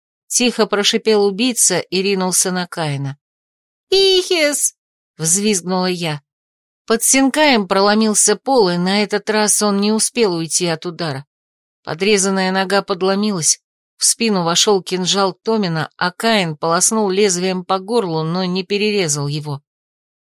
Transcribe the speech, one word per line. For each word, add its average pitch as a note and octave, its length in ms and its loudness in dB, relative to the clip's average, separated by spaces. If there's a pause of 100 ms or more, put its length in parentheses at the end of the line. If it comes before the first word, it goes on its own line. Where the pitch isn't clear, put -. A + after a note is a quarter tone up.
(260)
Тихо A3+ 400 0
прошипел G#3 580 0
убийца G3+ 540 0
и F3+ 240 -4
ринулся F#3 500 0
на F3+ 140 -4
Каина. C#3 500 -6 (760)
Ихис! F#4 840 2 (420)
взвизгнула F#3 720 0
я. E3+ 360 -4 (640)
Под A3+ 160 0
Синкаем C4+ 680 2
проломился G#3 680 2
пол, A#3+ 340 2
и F3 60 0
на F#3 260 0
этот G3+ 260 -2
раз G#3+ 340 0
он G#3 180 0
не G#3 120 0
успел A3 420 0
уйти E3 320 -4
от E3 200 -4
удара. D#3+ 400 -8 (580)
Подрезанная F#3+ 680 0
нога F#3+ 320 0
подломилась, F#3+ 760 -2 (360)
в - 80 -8
спину G#3 400 0
вошёл F3 380 2
кинжал F#3 520 -2
Томина, F#3 600 -2
а F3+ 160 -2
Каин G3+ 440 0
полоснул F#3 540 0
лезвием F#3 540 0
по F#3+ 140 -2
горлу, F#3+ 440 -2
но E3+ 220 -2
не F3+ 180 -2
перерезал G3 640 -2
его. D3 340 -6 (640)